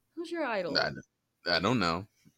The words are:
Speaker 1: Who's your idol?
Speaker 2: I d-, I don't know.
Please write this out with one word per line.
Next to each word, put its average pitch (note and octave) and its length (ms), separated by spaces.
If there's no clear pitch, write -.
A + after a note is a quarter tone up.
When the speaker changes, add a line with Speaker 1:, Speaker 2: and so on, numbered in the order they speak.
Speaker 1:
Who's E4 160
your E4 120
idol? F#3+ 320
Speaker 2:
I - 140
d-, - 600
I E2+ 100
don't A2+ 180
know. F2 280